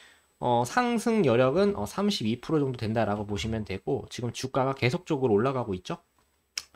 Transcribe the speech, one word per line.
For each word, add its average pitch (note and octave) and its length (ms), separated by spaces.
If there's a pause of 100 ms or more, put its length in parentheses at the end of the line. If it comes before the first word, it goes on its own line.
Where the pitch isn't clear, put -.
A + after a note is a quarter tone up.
(400)
어, A#2+ 260
상승 A#3 600
여력은, C3+ 500
어, G#2 100
삼십이 F#3 560
프로 D#3 180
정도 C3 180
된다라고 G#2+ 480
보시면 G#2+ 380
되고, G2+ 460
지금 A#2 220
주가가 C3+ 420
계속적으로 B2+ 600
올라가고 A#2 400
있죠. E3 240 (760)